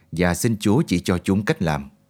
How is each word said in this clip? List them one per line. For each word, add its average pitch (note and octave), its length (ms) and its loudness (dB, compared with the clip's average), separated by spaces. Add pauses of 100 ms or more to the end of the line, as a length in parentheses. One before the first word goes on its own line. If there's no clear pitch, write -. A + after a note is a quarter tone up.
(120)
và F2 240 0
xin A2+ 240 -2
Chúa G2 220 2
chỉ F2 180 0
cho F2+ 180 0
chúng G2+ 280 0
cách - 160 -2
làm. D2 280 -2 (200)